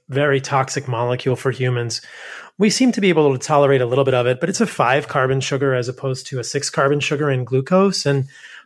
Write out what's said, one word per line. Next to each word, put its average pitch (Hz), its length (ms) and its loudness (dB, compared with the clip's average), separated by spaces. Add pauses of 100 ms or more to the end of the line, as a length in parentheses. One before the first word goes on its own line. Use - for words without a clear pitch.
very 139 320 0
toxic 135 480 -2
molecule 123 480 -2
for 131 160 -2
humans. 120 500 -4 (560)
We 208 120 4
seem 254 240 2
to 202 80 -2
be 196 80 4
able 151 240 4
to 131 120 -6
tolerate 139 360 4
a 127 40 0
little 127 200 2
bit 127 80 2
of 123 120 2
it, 123 140 0
but 165 100 -2
it's 196 120 -2
a 214 60 0
five 135 400 0
carbon 135 340 0
sugar 135 320 -2
as 123 160 -2
opposed 131 380 -8
to 135 120 -8
a 117 40 -8
six - 260 -6
carbon 143 300 2
sugar 147 300 -2
in 127 140 0
glucose. 185 640 2
And 139 200 2 (400)